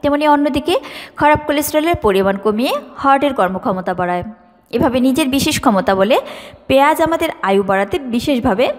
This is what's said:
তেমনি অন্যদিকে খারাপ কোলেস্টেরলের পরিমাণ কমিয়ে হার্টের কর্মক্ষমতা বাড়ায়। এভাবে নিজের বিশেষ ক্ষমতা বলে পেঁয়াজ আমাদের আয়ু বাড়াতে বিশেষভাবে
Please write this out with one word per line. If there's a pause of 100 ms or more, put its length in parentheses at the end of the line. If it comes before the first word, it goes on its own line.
তেমনি (100)
অন্যদিকে (440)
খারাপ
কোলেস্টেরলের
পরিমাণ
কমিয়ে (280)
হার্টের
কর্মক্ষমতা
বাড়ায়। (480)
এভাবে (100)
নিজের
বিশেষ
ক্ষমতা
বলে (500)
পেঁয়াজ (100)
আমাদের (180)
আয়ু
বাড়াতে (180)
বিশেষভাবে (140)